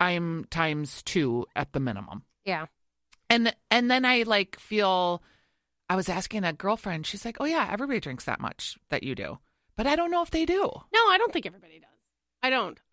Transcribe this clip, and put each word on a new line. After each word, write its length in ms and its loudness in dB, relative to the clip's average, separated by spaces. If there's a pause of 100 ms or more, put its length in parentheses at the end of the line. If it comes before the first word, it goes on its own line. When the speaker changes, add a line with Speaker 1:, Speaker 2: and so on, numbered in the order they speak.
Speaker 1:
I'm 500 0
times 540 -2
two 500 2
at 180 -4
the 60 -2
minimum. 460 -6 (200)
Speaker 2:
Yeah. 220 -4 (640)
Speaker 1:
And, 240 2 (160)
and 200 2
then 140 2
I, 200 4
like, 360 0
feel, 600 2 (680)
I 80 2
was 140 0
asking 340 -4
a 80 0
girlfriend, 540 -4
she's 180 -8
like, 160 -8
"Oh, 60 -2
yeah, 260 0
everybody 260 -2
drinks 280 -8
that 160 -4
much 340 -8 (140)
that 140 -2
you 100 -4
do." 240 -8 (360)
But 120 -2
I 100 4
don't 140 0
know 100 2
if 100 -4
they 140 0
do. 160 2
Speaker 2:
No, 480 0
I 80 6
don't 160 2
think 140 -4
everybody 320 -16
does. 100 -20 (540)
I 80 2
don't. 280 0 (140)